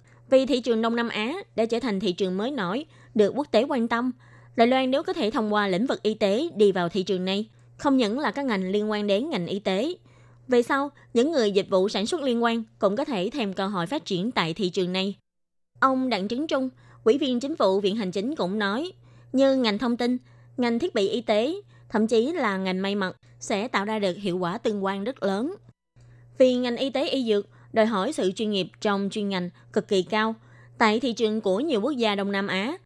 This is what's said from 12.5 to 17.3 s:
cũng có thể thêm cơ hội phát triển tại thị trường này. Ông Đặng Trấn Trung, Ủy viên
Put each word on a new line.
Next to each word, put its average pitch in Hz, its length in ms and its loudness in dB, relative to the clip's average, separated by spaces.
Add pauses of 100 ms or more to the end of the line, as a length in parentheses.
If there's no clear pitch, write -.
cũng 202 160 2
có 269 100 -2
thể 220 280 -2
thêm 214 200 -2
cơ 196 140 -2
hội 185 200 -2
phát 294 180 -6
triển 196 260 -2
tại 165 220 -2
thị 185 160 -2
trường 180 240 -2
này. 190 220 -2 (640)
Ông 262 300 2
Đặng 202 180 -2
Trấn 247 200 -4
Trung, 269 220 -2 (340)
Ủy 226 140 4
viên 254 220 0